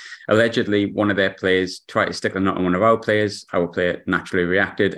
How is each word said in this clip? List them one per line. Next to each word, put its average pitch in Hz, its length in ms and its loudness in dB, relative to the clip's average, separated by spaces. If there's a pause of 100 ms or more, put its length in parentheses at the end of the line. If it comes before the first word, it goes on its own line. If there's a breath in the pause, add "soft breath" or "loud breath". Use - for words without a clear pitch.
(280 loud breath)
allegedly 107 580 2
one 104 240 0
of 95 60 0
their 95 140 2
players 92 580 0
tried 107 180 0
to 90 60 -6
stick - 220 -4
the 95 60 -2
nut 95 160 0
on 92 60 -2
one 90 140 2
of 92 60 0
our 113 140 6
players. 107 560 -2
Our 87 140 0
player 87 400 -2
naturally 90 380 0
reacted, 95 540 0